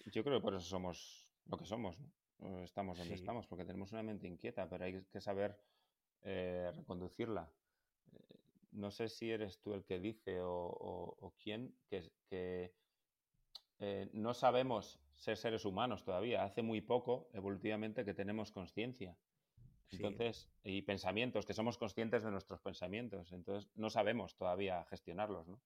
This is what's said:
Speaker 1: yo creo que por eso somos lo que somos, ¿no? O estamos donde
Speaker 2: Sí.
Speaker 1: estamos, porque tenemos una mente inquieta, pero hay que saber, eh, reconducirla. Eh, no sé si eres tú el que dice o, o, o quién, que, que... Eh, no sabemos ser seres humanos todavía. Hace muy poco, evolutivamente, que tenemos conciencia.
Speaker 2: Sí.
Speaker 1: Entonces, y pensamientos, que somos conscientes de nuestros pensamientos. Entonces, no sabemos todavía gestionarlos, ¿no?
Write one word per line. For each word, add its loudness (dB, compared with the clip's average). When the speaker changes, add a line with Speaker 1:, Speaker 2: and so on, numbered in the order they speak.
Speaker 1:
yo 0
creo 6
que 4
por 4
eso -2
somos -2
lo -2
que -10
somos, -2
¿no? -12
O -6
estamos -4
donde -4
Speaker 2:
Sí. -6
Speaker 1:
estamos, -4
porque -6
tenemos -4
una -2
mente -4
inquieta, -4
pero -2
hay -4
que -6
saber, 0
eh, 0
reconducirla. -4
Eh, -20
no -2
sé 0
si -2
eres -2
tú -2
el -4
que 0
dice -2
o, 0
o, -4
o -12
quién, -4
que, -4
que... -2
Eh, 0
no 2
sabemos 4
ser -2
seres 0
humanos 2
todavía. 2
Hace 0
muy 2
poco, 2
evolutivamente, 0
que 0
tenemos 0
conciencia. -4
Speaker 2:
Sí. -6
Speaker 1:
Entonces, 0
y 0
pensamientos, 2
que 0
somos 2
conscientes 2
de 0
nuestros -4
pensamientos. -4
Entonces, -4
no 0
sabemos 4
todavía 2
gestionarlos, -4
¿no? -12